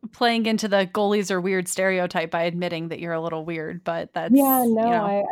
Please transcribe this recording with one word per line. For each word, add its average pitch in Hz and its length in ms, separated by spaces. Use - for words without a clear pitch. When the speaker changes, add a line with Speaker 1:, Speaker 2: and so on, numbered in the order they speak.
Speaker 1:
playing 233 360
into 220 200
the 196 200
goalies 202 440
are 185 80
weird 185 280
stereotype 180 640
by 170 120
admitting 170 460
that 165 100
you're 170 140
a 160 80
little 160 240
weird, 165 380
but 165 300
that's, 180 220
Speaker 2:
Yeah, 269 320
no, 220 180
Speaker 1:
you 233 40
know, 220 160
Speaker 2:
I, 202 260